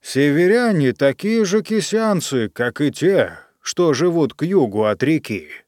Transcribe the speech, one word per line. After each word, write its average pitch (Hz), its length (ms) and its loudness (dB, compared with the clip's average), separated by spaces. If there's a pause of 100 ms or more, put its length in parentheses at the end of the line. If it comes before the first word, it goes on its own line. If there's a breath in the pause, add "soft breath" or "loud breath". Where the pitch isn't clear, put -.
«Северяне — 165 920 2
такие 208 520 0
же 202 160 0
кисянцы, 196 880 -2
как 123 320 -4
и 147 100 2
те, 151 480 0 (220)
что 170 320 0
живут 160 400 0
к - 100 -6
югу 127 400 0
от 107 200 0
реки». 131 440 -2 (200)